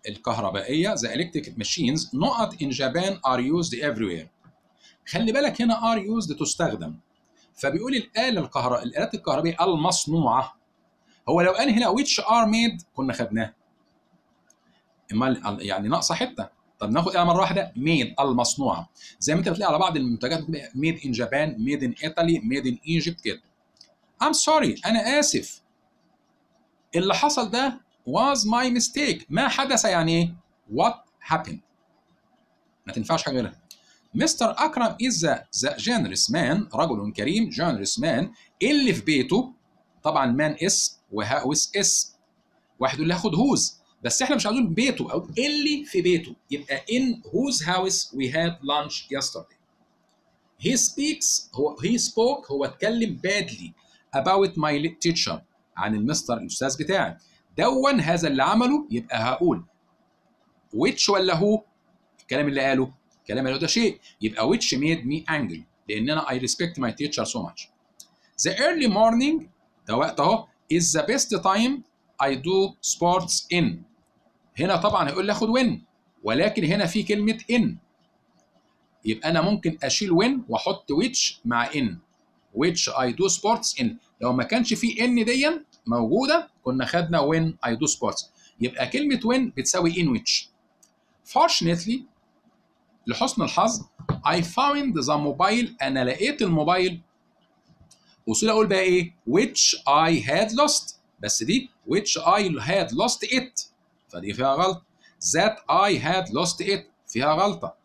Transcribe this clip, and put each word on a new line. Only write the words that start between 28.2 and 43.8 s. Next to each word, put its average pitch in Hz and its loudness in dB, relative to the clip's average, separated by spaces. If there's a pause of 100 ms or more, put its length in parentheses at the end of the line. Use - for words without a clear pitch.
my 240 2
mistake. 233 -2
ما 247 2
حدث 262 0
يعني 165 2
إيه؟ 170 2 (400)
What 220 2 (380)
happened. 160 -4 (1300)
ما 98 -14
تنفعش - -2
حاجة 135 -4
غيرها. 110 -4 (520)
مستر 233 0
أكرم 254 0
is 247 0
the, 156 0 (240)
the 135 0
generous 113 -2
man، 147 0
رجل 107 -2
كريم، 170 0
generous - -2
man، 151 0 (380)
اللي 269 2
في 117 -4
بيته. 156 0 (500)
طبعًا 135 2
man 151 0
اس - 0 (120)
وهاوس 127 0
اس. - 0 (640)
واحد 135 0
يقول 156 -2
لي 175 2
هاخد 175 -2
whose، 220 2 (300)